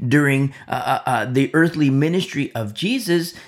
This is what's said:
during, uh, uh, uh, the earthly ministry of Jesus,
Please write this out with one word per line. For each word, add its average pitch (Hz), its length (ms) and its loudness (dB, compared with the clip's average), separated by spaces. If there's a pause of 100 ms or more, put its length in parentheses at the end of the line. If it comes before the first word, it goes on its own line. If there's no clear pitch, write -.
during, 139 540 2 (140)
uh, - 20 -12
uh, 127 340 -2
uh, 113 200 -2
the 131 280 0
earthly 156 380 2
ministry 151 640 -2
of 110 200 -6
Jesus, 175 600 -2 (140)